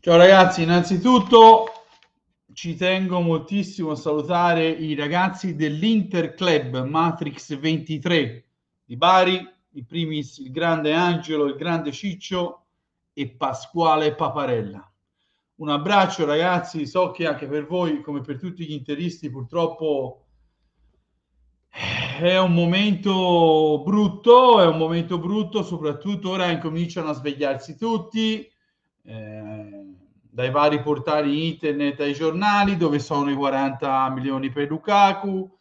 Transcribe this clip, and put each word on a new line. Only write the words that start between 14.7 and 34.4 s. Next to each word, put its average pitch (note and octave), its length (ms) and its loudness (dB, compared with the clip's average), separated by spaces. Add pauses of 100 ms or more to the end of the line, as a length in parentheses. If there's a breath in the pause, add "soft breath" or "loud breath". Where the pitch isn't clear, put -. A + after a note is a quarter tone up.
Un D3+ 120 -8
abbraccio F#3 560 0
ragazzi, D#3+ 600 -2
so F#3 240 0
che E3+ 160 -4
anche D3 180 -6
per D3 220 -6
voi, D#3+ 340 -2
come C#3+ 200 -8
per C3 180 -10
tutti F3+ 260 -10
gli D3+ 80 -12
interisti, D3 560 -8
purtroppo C#3+ 960 -6 (1900 loud breath)
è F3+ 200 2
un F3+ 160 2
momento E3+ 1300 2
brutto, G#3+ 760 6
è F3 40 8
un D#3+ 140 2
momento E3 400 -2
brutto, G3 420 -4
soprattutto F3+ 680 -6
ora F#3 180 -2
incominciano E3 600 -6
a D3 40 -4
svegliarsi C#3 640 -6
tutti, A3 720 -4 (540)
eh, G#2+ 760 -16 (540)
dai B2 160 -4
vari D3 320 0
portali D3+ 680 -2
internet C#3+ 500 -4
ai C#3+ 140 -2
giornali, G3 640 0
dove D3 220 0
sono C#3+ 300 -2
i C#3 60 -2
quaranta C3+ 760 -2
milioni C3+ 380 -6